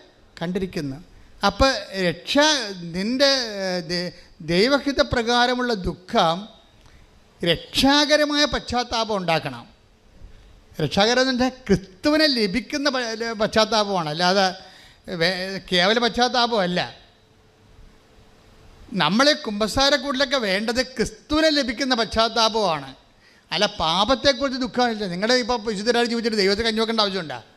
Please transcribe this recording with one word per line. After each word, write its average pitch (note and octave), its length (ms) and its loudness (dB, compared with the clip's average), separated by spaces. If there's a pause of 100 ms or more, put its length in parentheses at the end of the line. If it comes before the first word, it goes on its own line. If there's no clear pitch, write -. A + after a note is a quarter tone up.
(420)
കണ്ടിരിക്കുന്നു. F3+ 540 -6 (500)
അപ്പൊ G3+ 200 2 (420)
രക്ഷ, - 300 -2 (580)
നിൻ്റെ, B3+ 340 2 (300)
ഏഹ്, F3+ 300 -2
ദ-, F3 200 -4 (440)
ദൈവഹിത C4+ 460 2 (120)
പ്രകാരമുള്ള A#3+ 640 0
ദുഃഖം F#3 720 -2 (1000)
രക്ഷാകരമായ D4 920 2
പശ്ചാത്താപം A#3 720 -2
ഉണ്ടാക്കണം. D3+ 480 -2 (1160)
രക്ഷാകരം G#3+ 400 2
എന്ന് C4 100 0
വെച്ചാൽ B3+ 200 0 (140)
ക്രിസ്തുവിനെ D4+ 600 2
ലഭിക്കുന്ന B3 640 -2
പ-, A3+ 520 -4
പശ്ചാത്താപമാണ്, G#3 720 0
അല്ലാതെ F#3 320 2 (760)
വേ-, F#3 400 -2 (120)
കേവല F#3+ 260 4
പശ്ചാത്താപമല്ല. A#3 840 0 (2000)
നമ്മളെ G#3 400 4
കുമ്പസാരക്കൂട്ടിലൊക്കെ C4+ 1040 0
വേണ്ടത് A3 460 0
ക്രിസ്തുവിനെ D4+ 680 -2
ലഭിക്കുന്ന C4 440 0
പശ്ചാത്താപമാണ്, G#3+ 1000 0 (580)
അല്ല F#3 140 0
പാപത്തെക്കുറിച്ച് A#3+ 960 0
ദുഃഖമില്ല. A#3 460 -2
നിങ്ങളുടെ F#3+ 280 -2
ഇപ്പോൾ B3 260 0
വിശുദ്ധരായി A#3 460 0
ജീവിച്ചിട്ട് A3+ 300 -2
ദൈവത്തെ G3 260 2
കഞ്ഞി A3 180 0
വെക്കേണ്ട A3+ 200 0
ആവശ്യമുണ്ടോ? F3+ 380 -2 (180)